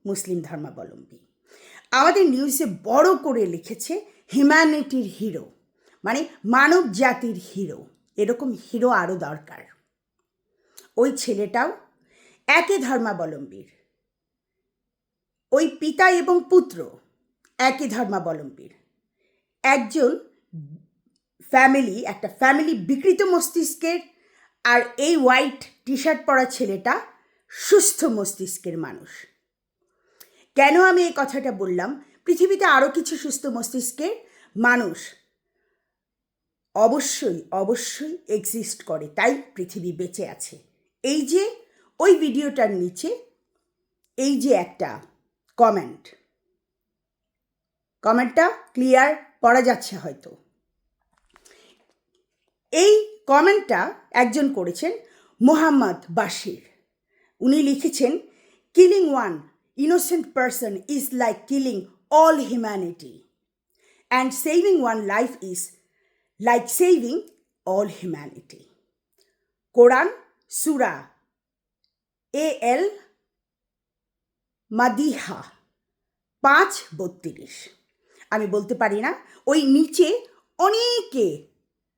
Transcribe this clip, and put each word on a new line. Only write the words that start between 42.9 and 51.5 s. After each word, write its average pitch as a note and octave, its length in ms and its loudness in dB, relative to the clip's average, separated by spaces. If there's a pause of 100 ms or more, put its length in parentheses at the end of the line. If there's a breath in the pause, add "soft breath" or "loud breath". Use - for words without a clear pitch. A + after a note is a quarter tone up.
এই C4+ 240 0
যে B3+ 120 2
একটা F3 480 -4 (560)
কমেন্ট, G3+ 580 0 (1900)
কমেন্টটা B3+ 480 2 (240)
ক্লিয়ার C4 420 4 (260)
পড়া A#3+ 200 6
যাচ্ছে A#3 340 -2
হয়তো। D3 400 -14 (2250 soft breath)